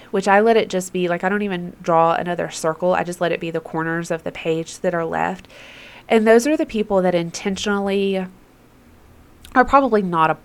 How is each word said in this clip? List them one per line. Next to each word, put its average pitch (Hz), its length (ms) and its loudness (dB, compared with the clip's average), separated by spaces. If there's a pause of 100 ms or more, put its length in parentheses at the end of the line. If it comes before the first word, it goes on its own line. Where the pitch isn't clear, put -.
(120)
which 196 160 -2
I 202 140 6
let 226 160 4
it - 120 0
just 185 220 -6
be, 180 160 -2
like, 175 160 -4
I 185 60 0
don't 208 140 -2
even 175 380 -8
draw 165 340 4
another 170 340 -4
circle. 170 440 -2
I 175 100 0
just 175 180 -8
let 170 100 0
it - 80 -4
be 165 120 -8
the 160 100 -6
corners 165 500 -6
of 165 120 -6
the 165 100 -8
page 165 460 -6
that 180 140 -2
are 170 120 -2
left. 175 420 -4 (640)
And 220 180 4
those 233 180 6
are 311 120 2
the 311 80 0
people 208 360 -2
that 180 140 2
intentionally 196 1120 -2 (1300)
are 254 100 6
probably 254 360 2
not 170 280 2
a 156 160 -2